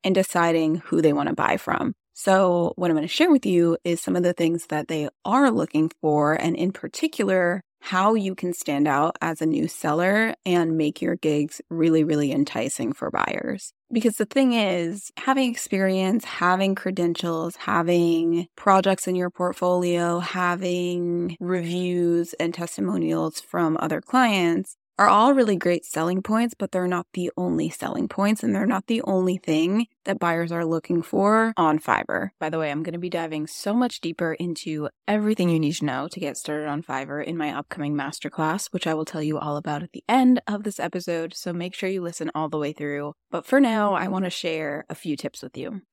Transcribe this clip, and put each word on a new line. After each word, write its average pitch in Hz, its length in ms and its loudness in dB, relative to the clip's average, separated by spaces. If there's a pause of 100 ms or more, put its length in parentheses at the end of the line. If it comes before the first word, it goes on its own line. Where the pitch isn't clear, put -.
and 190 100 2
deciding 170 640 2 (100)
who 165 140 2
they 156 120 6
wanna 147 200 0
buy - 220 2
from. - 380 -2 (200)
So 180 600 4
what 175 140 0
I'm 160 80 4
gonna 151 100 -2
share 339 240 4
with 277 140 6
you 170 400 4
is 170 160 -2
some 185 160 -2
of 180 60 2
the 180 100 2
things 170 340 0
that 151 220 -4
they 151 180 -2 (160)
are 254 280 4
looking 160 380 2 (120)
for, 147 320 4
and 165 240 0
in 190 160 -2
particular, 190 880 0 (200)
how 196 320 2
you 196 220 0
can 180 160 -4
stand 147 380 0
out 143 320 2
as 156 200 -4
a 160 40 -2
new 156 200 0
seller 185 720 0 (100)
and 170 300 2
make 151 260 -2
your 175 140 0
gigs 151 540 0
really, 165 340 4
really 147 300 2
enticing 131 580 -2
for - 180 -6
buyers. - 600 -4 (180)
Because 226 280 0
the 214 80 0
thing 269 260 2
is, 190 640 -2
having 262 340 0
experience, 190 760 0
having 190 500 0
credentials, 170 800 -2
having 170 920 2 (100)
projects 190 500 4
in 185 80 0
your 180 140 -2
portfolio, 175 920 0
having 175 1200 -2
reviews 175 920 0
and 170 200 -2
testimonials 170 840 -2
from 160 400 0
other 160 220 -2
clients 190 760 2 (240)
are 202 80 6
all 214 260 6
really 247 220 4
great 175 300 0
selling 175 360 -2
points, 226 320 0
but - 200 -8
they're 180 120 0
not 180 280 -2
the 180 240 -4
only 165 320 0
selling - 400 -6
points, 208 340 0
and 220 100 0
they're 196 140 0
not 196 200 -2
the 226 160 0
only 185 340 2
thing 180 500 0 (160)
that 196 160 -4
buyers 170 320 0
are 170 140 -2
looking 165 360 0
for 220 540 2
on 156 240 2
Fiverr. - 580 -2
By 156 120 -4
the 160 100 -4
way, 156 100 -2
I'm 147 140 -4
gonna 170 160 -8
be 175 100 -6
diving 160 380 -4
so - 260 -6
much 240 280 0
deeper 165 320 -2
into 156 560 -6 (180)
everything 214 400 2
you 165 120 4
need 156 160 2
to 151 100 -2
know 139 240 -4
to - 100 -14
get 143 160 -6
started 151 320 -6
on 147 160 -6
Fiverr 139 400 -6
in 170 140 -6
my 151 180 -2
upcoming 147 400 -4
masterclass, 156 800 -4
which 180 120 -6
I 160 80 0
will 156 120 -2
tell 156 180 -6
you 151 160 -2
all 147 160 -4
about 147 280 -6
at 175 100 -16
the - 160 -14
end 254 380 6
of 208 160 -4
this - 180 -6
episode, 170 520 -4
so - 200 -8
make 175 200 -6
sure - 140 -6
you 190 140 -2
listen 170 340 -8
all 156 140 -4
the 156 80 -4
way 151 160 -2
through. 147 400 -6 (180)
But 170 140 -6
for 269 160 4
now, 220 320 2
I 190 160 0
wanna 185 200 -2
share 156 600 -6
a 160 60 -10
few 156 200 -4
tips - 260 -10
with 135 140 -16
you. 185 260 -10 (120)